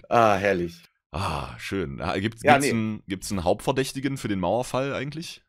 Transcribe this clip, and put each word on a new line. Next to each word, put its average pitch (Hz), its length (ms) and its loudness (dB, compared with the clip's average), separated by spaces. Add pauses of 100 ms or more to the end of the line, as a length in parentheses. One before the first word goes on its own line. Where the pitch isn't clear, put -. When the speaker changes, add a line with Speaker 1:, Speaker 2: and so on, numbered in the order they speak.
Speaker 1:
Ah, 113 260 6
herrlich. 95 480 0 (300)
Speaker 2:
Ah, 73 460 -6
schön. 73 420 -6
Ah, 80 180 -2
gibt's, 107 240 -4
Speaker 1:
Ja, 143 120 8
Speaker 2:
gibt's 139 120 4
Speaker 1:
nee. 120 60 2
Speaker 2:
einen, 110 340 -2
gibt's - 240 -6
einen 92 140 -2
Hauptverdächtigen 135 720 0
für 120 120 -6
den 101 120 0
Mauerfall 123 540 0
eigentlich? 143 540 -8